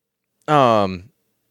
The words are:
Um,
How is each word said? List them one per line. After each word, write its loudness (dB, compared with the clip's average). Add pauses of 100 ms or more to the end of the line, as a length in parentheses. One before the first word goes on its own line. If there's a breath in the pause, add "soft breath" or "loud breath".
(480)
Um, 0 (400)